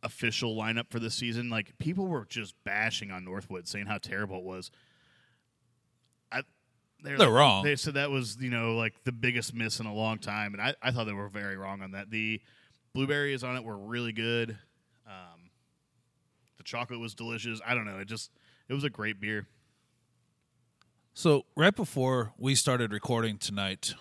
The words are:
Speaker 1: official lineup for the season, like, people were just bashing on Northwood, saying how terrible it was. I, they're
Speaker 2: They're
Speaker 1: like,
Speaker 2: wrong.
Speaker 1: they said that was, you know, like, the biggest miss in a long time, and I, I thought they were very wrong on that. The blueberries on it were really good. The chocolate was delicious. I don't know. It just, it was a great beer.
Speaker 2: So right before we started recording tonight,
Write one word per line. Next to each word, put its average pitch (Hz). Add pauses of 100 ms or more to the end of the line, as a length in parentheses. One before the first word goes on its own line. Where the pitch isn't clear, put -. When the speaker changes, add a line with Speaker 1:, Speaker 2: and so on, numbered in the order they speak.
Speaker 1:
official 113
lineup 113
for 117
the 113
season, 120
like, 110
people 180
were 147
just 107 (100)
bashing 107
on 92
Northwood, 92
saying 101
how 101
terrible 98
it 92
was. 92 (1600)
I, 123 (600)
they're 143
Speaker 2:
They're 180
Speaker 1:
like, 113
Speaker 2:
wrong. 120
Speaker 1:
they 147
said 147
that 143
was, 120
you 127
know, 117
like, 113
the 127
biggest 120
miss 113
in 113
a 104
long 110
time, 104
and 101
I, 135
I 123
thought 120
they 107
were 101
very 101
wrong 98
on 95
that. 98
The 110 (540)
blueberries 135
on 127
it 120
were 110
really 117
good. 113 (2000)
The -
chocolate 120
was 113
delicious. 117
I 120
don't 113
know. 98
It 98
just, 110 (380)
it 131
was 139
a 143
great 107
beer. 104 (1700)
Speaker 2:
So 147 (100)
right 180
before 127
we 135
started 123
recording 113
tonight, 98